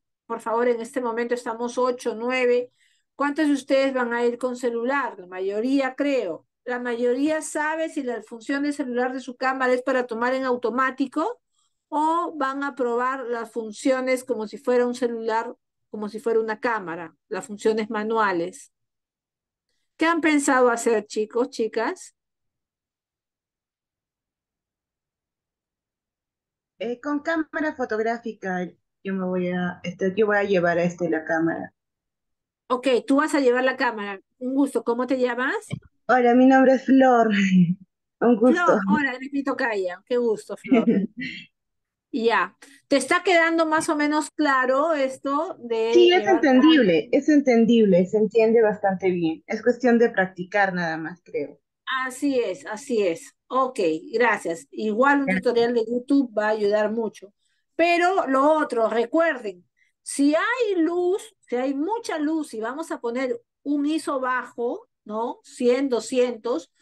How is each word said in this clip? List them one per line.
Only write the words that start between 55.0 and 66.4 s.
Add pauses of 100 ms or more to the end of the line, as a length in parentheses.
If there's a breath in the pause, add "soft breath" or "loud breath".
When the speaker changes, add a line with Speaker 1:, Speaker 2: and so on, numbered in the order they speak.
Speaker 1:
un
Speaker 2:
Gracias.
Speaker 1:
tutorial
de
YouTube
va
a
ayudar
mucho. (440)
Pero
lo
otro,
recuerden, (360)
si
hay
luz, (140)
si
hay
mucha
luz
y
vamos
a
poner (220)
un
iso
bajo, (160)
¿no?
Cien,
doscientos,